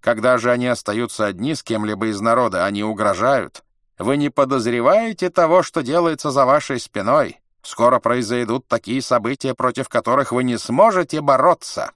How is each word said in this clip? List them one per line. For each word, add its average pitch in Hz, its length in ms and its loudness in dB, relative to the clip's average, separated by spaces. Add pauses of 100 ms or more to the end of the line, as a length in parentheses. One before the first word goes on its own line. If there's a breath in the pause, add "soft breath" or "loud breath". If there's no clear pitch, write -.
Когда 120 380 2
же 120 120 0
они 123 160 0
остаются 113 600 -4
одни 101 280 -4
с - 80 -10
кем-либо 107 460 -4
из 101 120 -4
народа, 113 460 0
они 101 160 -4
угрожают. 107 800 -2 (340)
Вы 131 200 -2
не 147 120 0
подозреваете 139 1000 0
того, 175 320 4
что 156 220 -4
делается 156 480 0
за 131 140 4
вашей 139 340 0
спиной. 113 600 -2 (220)
Скоро 123 380 2
произойдут 120 680 -2
такие 120 360 -4
события, 123 520 -2
против 127 340 -4
которых 127 440 0
вы 123 100 0
не 123 160 -2
сможете 175 600 2
бороться. 143 760 0